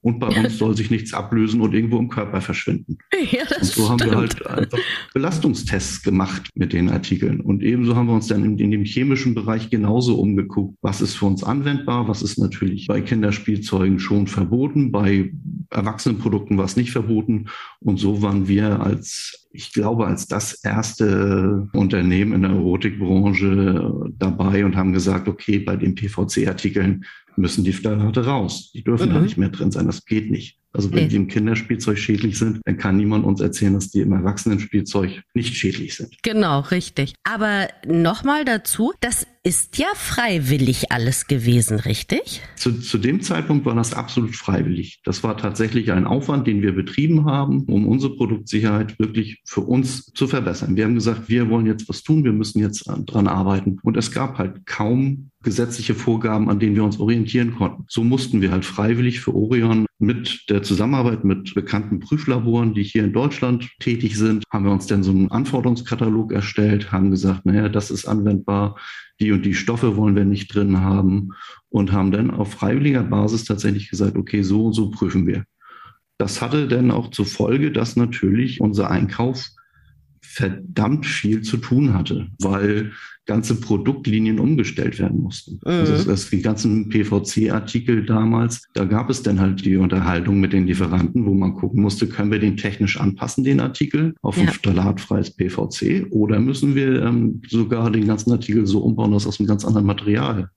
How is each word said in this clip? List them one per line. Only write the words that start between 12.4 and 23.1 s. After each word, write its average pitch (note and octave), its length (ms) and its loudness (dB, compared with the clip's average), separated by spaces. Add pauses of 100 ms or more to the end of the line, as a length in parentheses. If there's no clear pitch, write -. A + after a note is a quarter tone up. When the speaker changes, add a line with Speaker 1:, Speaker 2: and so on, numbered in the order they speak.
Speaker 1:
bei G#2 120 0
Kinderspielzeugen G2+ 1000 0
schon G2+ 260 0
verboten, B2 640 0
bei G2 400 2 (380)
Erwachsenenprodukten G#2+ 880 -2
war F#2+ 80 0
es F#2+ 100 -4
nicht A#2+ 160 0
verboten. G#2+ 540 0 (340)
Und G2+ 180 0
so G2+ 240 0
waren G2 280 0
wir G2+ 320 2
als, - 720 -4
ich - 180 -16
glaube, A2+ 340 0
als - 220 -4
das - 280 -6 (100)
erste G2+ 1040 0
Unternehmen F#2+ 640 2
in F#2+ 80 2
der F#2+ 100 2
Erotikbranche G2 1700 0